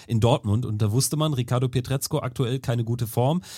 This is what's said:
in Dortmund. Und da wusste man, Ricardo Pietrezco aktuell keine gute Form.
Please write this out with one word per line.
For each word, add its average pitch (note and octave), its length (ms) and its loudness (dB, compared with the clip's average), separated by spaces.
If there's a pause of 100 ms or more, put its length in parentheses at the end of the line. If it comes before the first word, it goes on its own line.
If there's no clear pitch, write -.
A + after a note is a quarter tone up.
in A2 140 0
Dortmund. A#2 440 4
Und G#2+ 160 -4
da G#2 120 2
wusste C3 240 0
man, D3+ 180 2
Ricardo B2+ 340 0
Pietrezco C3+ 520 -2
aktuell B2+ 400 -2
keine A#2 240 -2
gute A#2 240 -2
Form. C#3+ 340 2 (160)